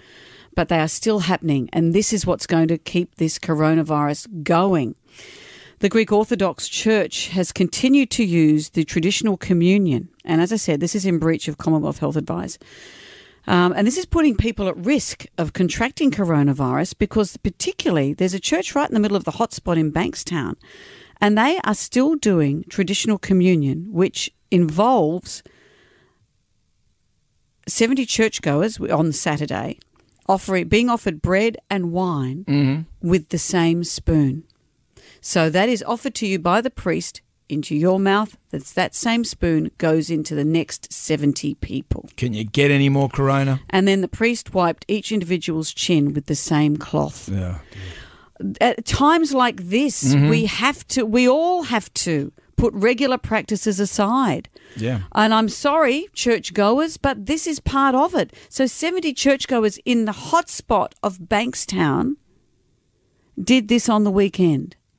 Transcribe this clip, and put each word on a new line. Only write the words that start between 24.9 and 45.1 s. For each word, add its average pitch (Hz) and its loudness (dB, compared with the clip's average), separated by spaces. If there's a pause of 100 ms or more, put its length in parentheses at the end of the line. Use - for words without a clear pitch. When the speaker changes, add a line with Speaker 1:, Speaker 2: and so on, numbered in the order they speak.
Speaker 1:
seventy 247 0
churchgoers 208 0
on 160 0
Saturday 143 -4 (480)
offering, 190 0
being 226 0
offered 196 -4
bread 208 0 (120)
and 180 -2
wine 147 -4
Speaker 2:
Mm-hmm. 143 0
Speaker 1:
with 175 0
the 175 -2
same 170 0
spoon. 151 0 (800)
So 160 0
that 185 2
is 220 -2
offered 240 -6
to 214 -4
you 190 -2
by 180 2
the 254 -4
priest - -6 (260)
into 151 -4
your 185 2
mouth. 202 0 (120)
That's, - -12
that - -2
same 233 0
spoon 160 -2
goes 160 0
into 156 -4
the 143 0
next - -2
seventy 147 -2
people. - -8
Speaker 2:
Can 120 -4
you 107 -4
get 143 2
any 139 4
more 139 2
corona? 135 0
Speaker 1:
And 190 2
then 196 2
the 180 -2
priest - -4
wiped 175 0
each 208 -2